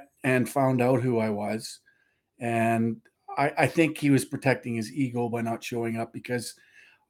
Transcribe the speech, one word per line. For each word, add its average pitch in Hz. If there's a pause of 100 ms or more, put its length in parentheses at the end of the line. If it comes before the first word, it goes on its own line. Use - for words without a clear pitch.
(240)
and 127
found 131
out 123
who 120
I 110
was. 104 (580)
And 113 (400)
I, 143
I 139
think 160
he 147
was 131
protecting 127
his 113
ego 120
by 117
not 113
showing 117
up, 117
because 120 (540)